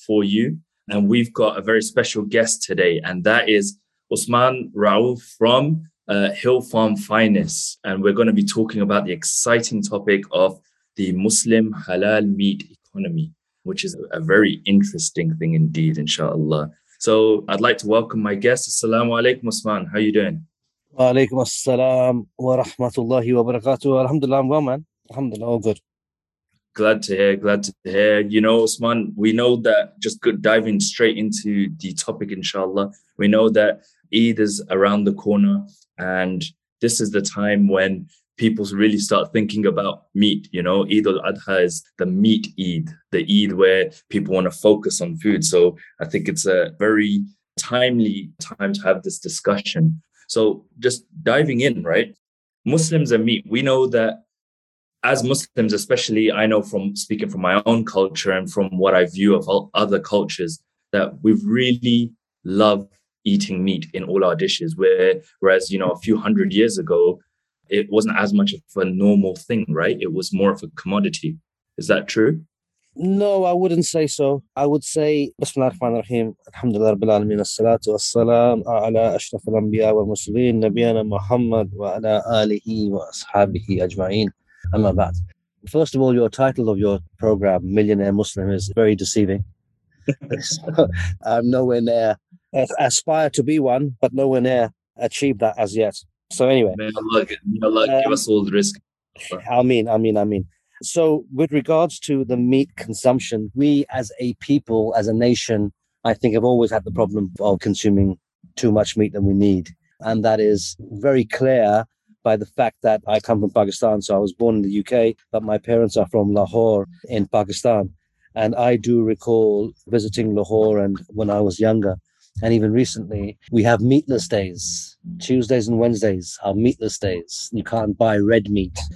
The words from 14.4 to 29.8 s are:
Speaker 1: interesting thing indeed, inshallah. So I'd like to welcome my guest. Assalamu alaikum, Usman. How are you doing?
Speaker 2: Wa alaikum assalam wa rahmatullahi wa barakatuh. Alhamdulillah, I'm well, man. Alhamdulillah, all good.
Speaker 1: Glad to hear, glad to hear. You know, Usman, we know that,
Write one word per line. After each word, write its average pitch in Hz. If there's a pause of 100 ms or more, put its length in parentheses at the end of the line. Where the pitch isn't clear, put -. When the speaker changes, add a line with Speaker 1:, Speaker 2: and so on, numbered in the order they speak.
Speaker 1:
interesting 170
thing -
indeed, 80
inshallah. 76 (260)
So 110
I'd 98
like 117
to -
welcome 110
my 104
guest. 120
Assalamu 117 (100)
alaikum, 127
Usman. 104
How 87
are -
you 107
doing? 92 (440)
Speaker 2:
Wa 127
alaikum 127
assalam 127 (140)
wa 127
rahmatullahi 123
wa 120
barakatuh. 131
Alhamdulillah, 135
I'm 131
well, 151
man. 143 (260)
Alhamdulillah, 117
all 120
good. 104 (920)
Speaker 1:
Glad 107
to 101
hear, 98
glad 101
to 101 (100)
hear. 104
You 104
know, 113
Usman, 113
we 107
know 120
that, 107